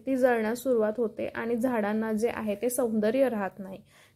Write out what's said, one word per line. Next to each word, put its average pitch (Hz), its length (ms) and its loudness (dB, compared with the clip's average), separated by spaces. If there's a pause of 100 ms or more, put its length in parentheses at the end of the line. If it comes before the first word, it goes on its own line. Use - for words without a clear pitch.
ती 269 120 0
जळण्यास 240 420 2
सुरुवात 220 380 2
होते 226 300 -4
आणि 233 280 -4
झाडांना 220 580 0
जे 220 160 0
आहे 214 260 -4
ते 240 140 -2
सौंदर्य 233 600 2
राहत 202 300 -4
नाही, 190 220 -12 (340)